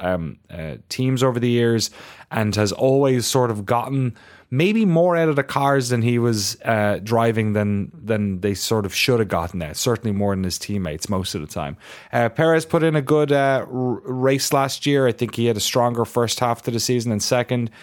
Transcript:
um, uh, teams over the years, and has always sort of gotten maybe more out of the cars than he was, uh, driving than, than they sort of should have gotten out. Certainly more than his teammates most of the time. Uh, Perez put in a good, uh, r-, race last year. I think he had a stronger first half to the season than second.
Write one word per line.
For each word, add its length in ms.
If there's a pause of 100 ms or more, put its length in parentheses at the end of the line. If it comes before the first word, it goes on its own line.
um, 380 (120)
uh, 260 (120)
teams 340
over 160
the 120
years, 400 (400)
and 260
has 160
always 540
sort 240
of 160
gotten 500 (340)
maybe 360
more 280
out 140
of 80
the 80
cars 460
than 100
he 180
was, 460
uh, 380
driving 500
than, 420
than 460
they 140
sort 320
of 80
should 240
have 100
gotten 320
out. 160
Certainly 400
more 180
than 80
his 160
teammates 520
most 240
of 80
the 40
time. 300 (380)
Uh, 160
Perez 340
put 180
in 140
a 60
good, 280
uh, 360
r-, 40
race 800
last 360
year. 200
I 60
think 220
he 120
had 120
a 20
stronger 460
first 340
half 220
to 80
the 100
season 300
than 100
second. 500 (120)